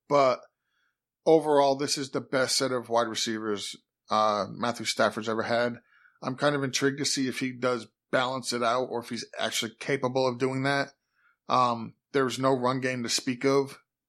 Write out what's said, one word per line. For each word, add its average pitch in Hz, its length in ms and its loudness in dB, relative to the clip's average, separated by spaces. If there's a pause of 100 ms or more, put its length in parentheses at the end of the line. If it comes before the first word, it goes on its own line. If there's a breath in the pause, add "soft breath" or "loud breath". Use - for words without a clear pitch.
But 139 320 4 (840)
overall, 147 520 6
this 143 220 -2
is 135 120 -6
the 135 100 -2
best 131 360 0
set 131 160 0
of 117 160 -4
wide 117 200 2
receivers, 107 680 -4 (340)
uh, 107 400 2
Matthew 117 360 -4
Stafford's 110 420 0
ever 110 140 -2
had. 120 320 0 (480 soft breath)
I'm 131 140 -6
kind 147 180 2
of 139 80 -2
intrigued 139 360 -2
to 143 60 -4
see 131 240 -2
if 117 120 -6
he 127 120 -4
does 123 360 -2 (220)
balance 127 420 -2
it 120 100 -2
out 120 280 2
or 117 100 -4
if 117 80 -14
he's 110 160 -8 (140)
actually 110 400 -4
capable 131 480 -2
of 120 120 -2
doing 131 240 -2
that. 139 260 0 (600)
Um, 120 460 0 (180)
there's 127 260 0
no 135 140 2
run 127 280 0
game 127 220 -4
to 113 60 -6
speak 123 360 -2
of 135 340 0 (300)